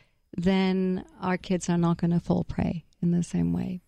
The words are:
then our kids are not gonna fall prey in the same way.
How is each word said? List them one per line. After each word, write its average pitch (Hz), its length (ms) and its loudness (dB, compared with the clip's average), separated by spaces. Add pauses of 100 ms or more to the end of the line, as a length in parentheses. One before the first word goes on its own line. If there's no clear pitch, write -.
(360)
then 190 680 2 (160)
our 185 160 -2
kids 180 320 -2
are 175 80 2
not 170 200 2
gonna 170 220 2
fall 175 240 0
prey - 400 -4 (180)
in 170 100 2
the 175 120 2
same 170 300 -2
way. 185 340 -6